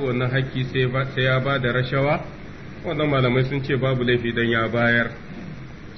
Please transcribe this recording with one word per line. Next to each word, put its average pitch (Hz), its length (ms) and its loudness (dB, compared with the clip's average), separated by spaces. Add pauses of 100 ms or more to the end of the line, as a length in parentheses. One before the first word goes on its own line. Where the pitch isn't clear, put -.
wannan 123 240 0
haƙƙi 131 420 0
sai 131 160 2
ba, 131 180 0 (100)
sai 131 80 2
ya 131 160 4
ba 135 200 0
da 123 140 0
rashawa. 139 480 2 (640)
Wannan 151 240 0
malamai 131 400 4
sun 139 140 -2
ce 143 120 0
babu 131 280 0
laifi 120 300 2
dan 117 140 2
ya 113 220 2
bayar 117 420 2 (880)